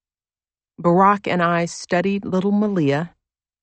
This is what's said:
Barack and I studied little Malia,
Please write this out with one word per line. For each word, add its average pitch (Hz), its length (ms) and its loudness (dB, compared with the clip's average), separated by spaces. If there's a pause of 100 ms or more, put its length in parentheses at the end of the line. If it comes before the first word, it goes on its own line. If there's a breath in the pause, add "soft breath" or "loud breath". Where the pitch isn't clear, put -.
(840)
Barack 190 460 4
and 180 120 0
I 170 260 0
studied 196 580 -4
little 190 260 -2
Malia, 175 640 0 (480)